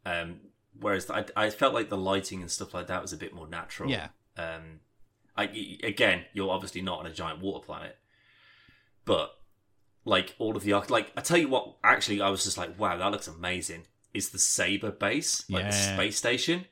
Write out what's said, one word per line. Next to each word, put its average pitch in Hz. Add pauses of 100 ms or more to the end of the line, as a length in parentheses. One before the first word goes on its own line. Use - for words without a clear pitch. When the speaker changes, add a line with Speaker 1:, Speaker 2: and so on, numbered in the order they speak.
Speaker 1:
Um, 85 (380)
whereas 98
I, 107 (120)
I 107
felt 131
like 110
the 101
lighting 95
and 87
stuff -
like 90
that 92
was -
a 80
bit 82
more 82
natural. 85
Speaker 2:
Yeah. 82 (280)
Speaker 1:
Um, 80 (560)
I, 107
y-, -
again, 101
you're 95
obviously 92
not 92
on 85
a 80
giant 80
water 98
planet, 78 (1080)
but, 85 (720)
like, 92
all 110
of 90
the 98
arch-, 101
like, 117
I 117
tell 170
you 151
what, 127
actually, 107
I 98
was 95
just 98
like, 87
"Wow, 92
that 95
looks -
amazing," 85 (280)
is 101
the 95
Saber 98
base, -
like, 92
the 104
Speaker 2:
Yeah. 98
Speaker 1:
space 101
station. 151